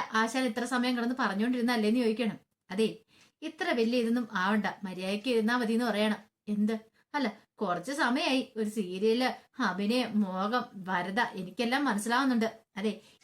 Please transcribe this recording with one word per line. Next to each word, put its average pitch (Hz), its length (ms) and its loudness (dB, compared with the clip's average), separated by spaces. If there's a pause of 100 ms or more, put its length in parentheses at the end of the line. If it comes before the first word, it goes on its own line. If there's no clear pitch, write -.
(120)
ആശാൻ 226 320 2
ഇത്ര 240 200 -2
സമയം 247 320 0
കിടന്ന് 240 220 0
പറഞ്ഞുകൊണ്ടിരുന്നല്ലേന്ന്?" 233 840 2
ചോദിക്കണം. 220 360 0 (340)
"അതെ, 208 160 2 (560)
ഇത്ര 320 300 -6
വലിയ 233 260 2
ഇതൊന്നും 233 340 2
ആവണ്ട, 196 340 2 (180)
മര്യാദയ്ക്ക് 190 460 -4
ഇരുന്നാ 226 260 2
മതി" 233 180 2
എന്ന് 240 120 2
പറയണം. 214 340 0 (280)
"എന്ത്? 208 240 0 (420)
അല്ല, 277 140 0 (260)
കുറച്ച് 175 380 -4
സമയായി 277 480 2 (160)
ഒരു 214 140 -2
സീരിയല്, 220 580 0 (340)
അഭിനയം, 208 460 0 (120)
മോഹം, 208 440 -2 (200)
വരദ, 185 360 -2 (140)
എനിക്കെല്ലാം 233 500 -2
മനസ്സിലാവുന്നുണ്ട്. 233 640 0 (280)
അതെ, 196 160 -2 (320)